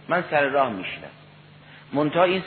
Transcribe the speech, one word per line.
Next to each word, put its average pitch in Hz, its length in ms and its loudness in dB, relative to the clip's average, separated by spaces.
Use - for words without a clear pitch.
من 175 220 0
سر 147 140 2
راه 135 260 2
میشینم.» 90 400 -10
منتها 151 300 2
این 185 240 2